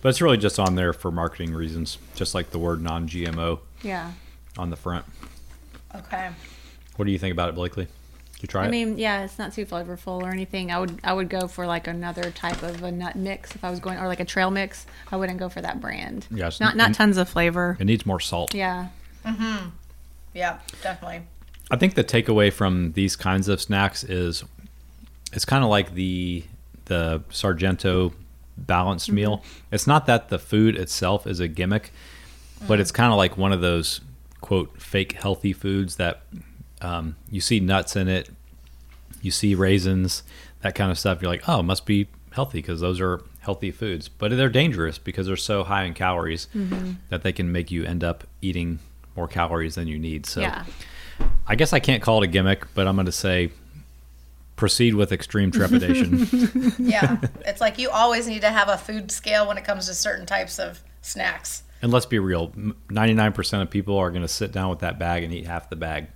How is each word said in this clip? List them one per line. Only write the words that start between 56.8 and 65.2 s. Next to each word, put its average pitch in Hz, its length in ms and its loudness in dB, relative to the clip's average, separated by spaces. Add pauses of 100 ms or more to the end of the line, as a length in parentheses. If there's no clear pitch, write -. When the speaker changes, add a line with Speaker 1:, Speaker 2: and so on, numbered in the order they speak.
Speaker 3:
It's 202 140 -4
like 220 180 2
you 254 120 -2
always 233 380 4
need 214 140 -4
to 208 80 6
have 208 180 4
a 202 80 4
food 214 340 -8
scale 214 360 0
when 202 120 -2
it 190 60 -12
comes 190 220 -4
to 185 80 -6
certain 185 320 -4
types 190 320 -4
of 180 220 -8 (220)
snacks. - 600 -8 (200)
Speaker 1:
And 120 100 2
let's 123 140 4
be 113 120 0
real, 87 380 0
m-, 107 200 -6 (140)
ninety-nine 107 420 4
percent 98 300 -2
of 85 80 -4
people 101 280 0
are 92 120 2
gonna 87 180 -4
sit - 240 -4
down 95 180 -2
with 85 100 -4
that 85 180 -4
bag 87 260 -2